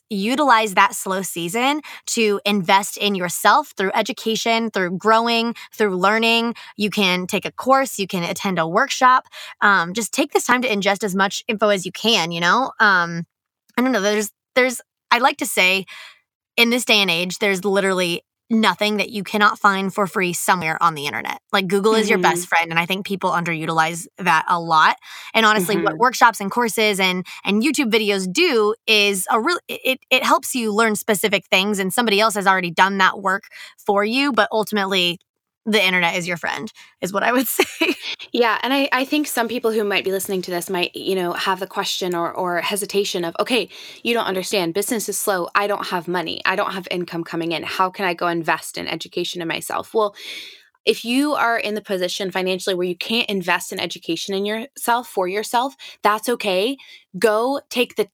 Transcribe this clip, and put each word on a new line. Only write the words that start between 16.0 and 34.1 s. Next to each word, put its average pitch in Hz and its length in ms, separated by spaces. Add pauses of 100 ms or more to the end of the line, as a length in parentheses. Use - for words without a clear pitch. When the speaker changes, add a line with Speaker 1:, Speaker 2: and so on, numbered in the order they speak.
Speaker 1:
in 233 120
this 240 160
day 226 140
and 196 100
age, 175 300
there's 196 260
literally 190 560 (280)
nothing 208 480
that 196 120
you 196 140
cannot 208 340
find 196 340
for 208 140
free 180 260
somewhere 175 520
on 165 100
the 147 140
internet. 110 320 (120)
Like, 196 140
Google 202 300
is 214 120
your 214 120
Speaker 2:
Mm-hmm. 180 40 (100)
Speaker 1:
best 175 140
friend, 165 220
and 165 100
I 170 60
think 190 180
people 190 280
underutilize 165 720 (140)
that 170 280
a 175 120
lot. 165 380 (360)
And 226 100
honestly, 214 340
what 175 160
Speaker 2:
Mm-hmm. 160 40
Speaker 1:
workshops 233 420
and 196 120
courses 220 480
and, 185 260 (180)
and 202 200
YouTube 285 280
videos 202 400
do 220 440 (100)
is 202 460
a 226 100
real, 330 160 (100)
it, - 340 (100)
it 254 120
helps 277 300
you 226 180
learn 220 240
specific 196 520
things, 196 320
and 190 120
somebody 220 280
else 214 160
has 196 100
already 185 240
done 190 300
that 185 240
work 190 220 (380)
for 202 220
you, 269 260